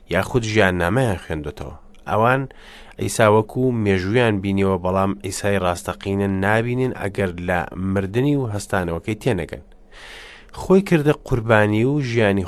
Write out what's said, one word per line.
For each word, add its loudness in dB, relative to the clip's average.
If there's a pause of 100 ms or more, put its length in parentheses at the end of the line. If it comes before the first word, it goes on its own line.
یاخود 0
ژیاننامەیان 2
خوێندوتەوە. -10 (340)
ئەوان 2 (580)
ئەیسا 2
وەکو 0 (200)
مێژوویان 2
بینیوە، 2
بەڵام 0 (120)
ئەیسای -2
ڕاستەقینە -2 (160)
نابینن 0
ئەگەر -4 (160)
لە 0 (340)
مردنی 0
و -4
هەستانەوەکەی -4
تێنەگەن. -4 (1000)
خۆی 4
کردە 4 (120)
قوربانی 2
و 0
ژیانی 2